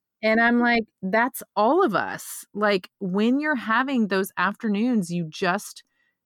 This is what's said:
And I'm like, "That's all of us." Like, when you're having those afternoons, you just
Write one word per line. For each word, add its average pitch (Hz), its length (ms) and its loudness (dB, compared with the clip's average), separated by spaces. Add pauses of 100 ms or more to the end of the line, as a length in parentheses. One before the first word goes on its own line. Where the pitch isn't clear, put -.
(220)
And 220 180 2
I'm 240 200 4
like, 233 240 2 (180)
"That's 220 400 -2 (140)
all 269 280 4
of 220 100 0
us." 104 500 -6 (100)
Like, 208 360 0 (100)
when 214 400 0
you're 302 160 -2
having 226 520 0
those 196 300 0
afternoons, 208 720 0
you 175 180 -4
just 185 540 -4 (440)